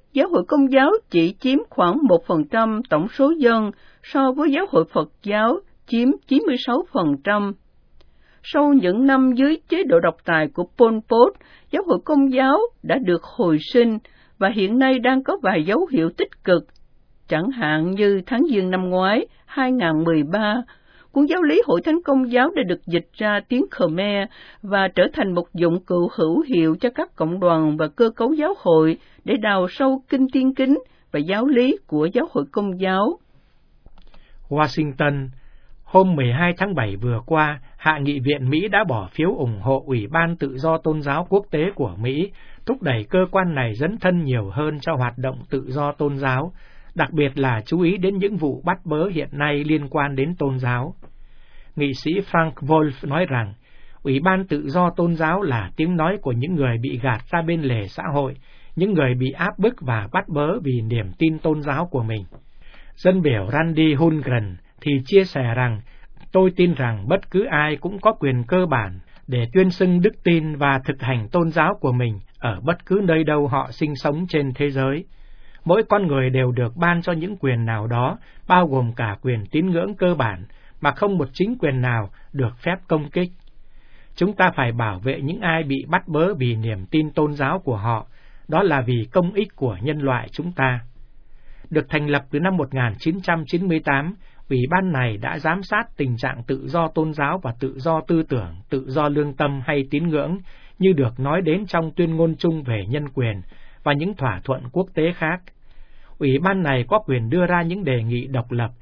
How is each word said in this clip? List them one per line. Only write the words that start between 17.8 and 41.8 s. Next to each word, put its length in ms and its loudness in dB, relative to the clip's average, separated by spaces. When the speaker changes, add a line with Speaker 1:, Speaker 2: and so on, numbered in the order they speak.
Speaker 1:
như 340 2
tháng 240 0
Giêng 200 0
năm 200 0
ngoái, 360 2
hai 260 -2
ngàn 320 2
mười 200 4
ba, 320 0
cuốn 140 4
giáo 180 0
lý 220 4
Hội 160 2
Thánh 240 2
Công 260 2
giáo 240 4
đã 120 0
được 200 -2
dịch 260 -2
ra 260 -2
tiếng 220 0
Khmer 580 0
và 260 0
trở 160 2
thành 200 -2
một 200 -4
dụng 320 0
cụ 300 0
hữu 260 2
hiệu 400 2
cho 80 2
các 260 -6
cộng 240 -2
đoàn 380 2
và 100 0
cơ 280 2
cấu 180 0
giáo 240 0
hội 400 4
để 120 0
đào 320 0
sâu 400 0
kinh 240 2
Tiên 220 2
Kính 240 2
và 80 -2
giáo 260 0
lý 320 4
của 260 0
Giáo 180 0
hội 200 0
Công 300 -4
giáo. 380 0
Speaker 2:
Washington, 800 0
hôm 240 6
mười 160 2
hai 260 2
tháng 180 -2
bảy 200 -2
vừa 300 -2
qua, 340 0
Hạ 220 0
nghị 200 -2
viện 300 0
Mỹ 180 2
đã 160 2
bỏ 280 -4
phiếu 220 0
ủng 280 -4
hộ 240 0
Ủy 220 -2
ban 300 0
Tự 200 -6
do 200 0
Tôn 240 -2
giáo 280 -2
Quốc 220 2
tế 240 0
của 260 -4